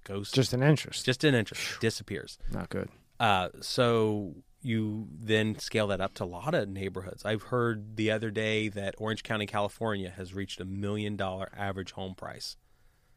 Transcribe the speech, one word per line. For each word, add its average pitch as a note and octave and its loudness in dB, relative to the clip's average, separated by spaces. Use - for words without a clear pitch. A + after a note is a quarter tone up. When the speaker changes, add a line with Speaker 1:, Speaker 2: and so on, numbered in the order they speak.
Speaker 1:
goes G2 -6
Speaker 2:
Just C3 4
in B2+ 2
interest. - 4
Speaker 1:
just B2+ 2
in D3 8
interest. - 0
It - -10
disappears. - -2
Speaker 2:
Not F#2+ -2
good. F#2+ -2
Speaker 1:
Uh, F#2+ 4
so A2 2
you A2 0
then G#2+ 2
scale G#2+ 0
that F#2+ 0
up G2 -2
to - -6
a - 0
lot F2+ -4
of A2+ 2
neighborhoods. F#2+ -6
I've G#2 -2
heard A2 0
the G#2+ 2
other A2 0
day G#2+ 2
that G2 -4
Orange A2 -2
County, G#2+ 0
California G2+ -2
has F2+ -10
reached F#2+ -6
a F#2 -6
million G2+ -2
dollar F#2+ -4
average G2 -4
home F#2+ -8
price. - -10